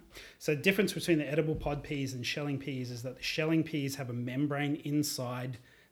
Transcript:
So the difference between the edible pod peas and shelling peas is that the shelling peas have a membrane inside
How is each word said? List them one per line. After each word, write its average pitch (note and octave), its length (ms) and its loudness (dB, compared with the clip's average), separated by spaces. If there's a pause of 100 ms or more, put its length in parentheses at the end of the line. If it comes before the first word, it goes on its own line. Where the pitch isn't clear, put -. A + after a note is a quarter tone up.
(380)
So - 160 2
the C3+ 80 0
difference F#3+ 300 4
between E3 260 4
the C#3+ 100 0
edible D#3 280 2
pod D3 260 -2
peas C3+ 320 -4
and B2 100 -6
shelling C#3+ 320 -2
peas B2+ 360 -6
is A#2 100 -8
that B2+ 140 -8
the - 60 -14
shelling D#3+ 420 2
peas C#3 320 -2
have B2+ 140 -4
a - 20 -4
membrane C#3 640 0
inside C3 840 -2 (340)